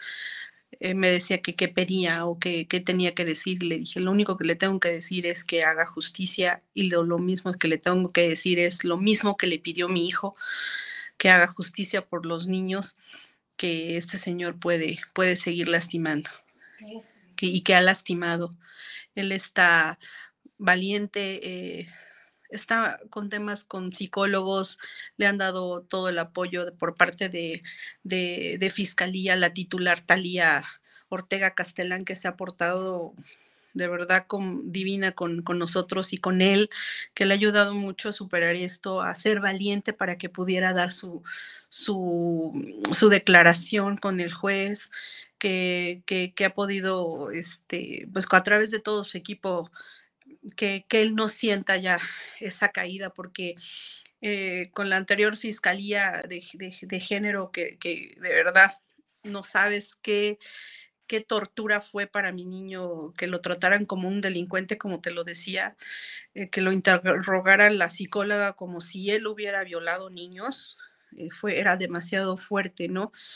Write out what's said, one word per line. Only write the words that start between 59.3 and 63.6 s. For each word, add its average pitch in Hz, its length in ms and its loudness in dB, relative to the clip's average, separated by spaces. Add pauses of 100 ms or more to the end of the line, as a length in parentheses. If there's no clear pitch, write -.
sabes 202 520 0
qué, 208 420 -2 (680)
qué 220 140 -4
tortura 214 600 -2
fue 202 260 -6
para 196 260 -2
mi 180 140 -10
niño 185 680 -10
que - 120 -6
lo 180 140 -4
trataran 180 440 2